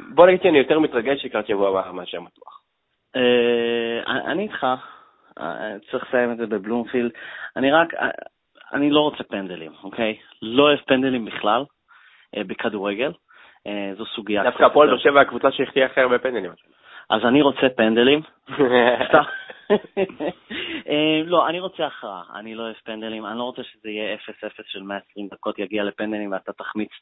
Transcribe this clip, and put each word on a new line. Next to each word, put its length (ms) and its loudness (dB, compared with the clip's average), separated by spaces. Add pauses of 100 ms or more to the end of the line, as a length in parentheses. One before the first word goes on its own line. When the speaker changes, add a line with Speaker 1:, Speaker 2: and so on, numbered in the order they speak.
(140)
Speaker 1:
בוא 120 10
נגיד 160 4
שאני 160 6
יותר 200 4
מתרגש 460 0
לקראת 220 -4
שבוע 220 0
הבא 240 -2
מאשר 280 -10
מתוח. 440 -20 (520)
Speaker 2:
אה, 920 2
אני, 180 -4
אני 180 -4
איתך, 240 -6 (760)
אה, 360 -8 (140)
צריך 180 -6
לסיים 240 2
את 40 -6
זה 100 -4
בבלומפילד. 640 -2 (460)
אני 160 2
רק, 220 2
אה, 140 -4 (640)
אני 180 0
לא 100 4
רוצה 240 -2
פנדלים, 480 -8 (100)
אוקיי? 360 -4 (240)
לא 200 2
אוהב 240 6
פנדלים 380 2
בכלל, 400 -2 (720)
אה, 80 -4
בכדורגל. 680 -4 (540)
אה, 300 -6
זו 100 -12
סוגיה 360 -4
Speaker 1:
דווקא 160 0
Speaker 2:
קצת 120 8
Speaker 1:
הפועל 180 8
Speaker 2:
יותר 140 0
Speaker 1:
באר 100 4
שבע 80 6
הקבוצה 320 2
שהחטיאה 340 0
הכי 140 -2
הרבה 180 2
פנדלים. 320 -4 (600)
Speaker 2:
אז 140 2
אני 180 6
רוצה 340 4
פנדלים. 440 4 (280)
Speaker 1:
<laughs> 600 2
Speaker 2:
סתם. 140 6 (480)
<laughs> 40 6 (1120)
אה, 360 2
לא, 240 2
אני 120 -4
רוצה 260 -6
הכרעה. 360 -12 (120)
אני 200 -14
לא 80 -10
אוהב 120 -8 (100)
פנדלים. 420 -10
אני 120 -8
לא 40 -6
רוצה 200 -8
שזה 280 -16
יהיה 240 -6
אפס 300 -14
אפס 220 -14
של 160 -14
מאה 140 -8
עשרים 320 -14
דקות, 300 -10
יגיע 260 -6
לפנדלים 480 -6
ואתה 200 -10
תחמיץ 380 -10 (120)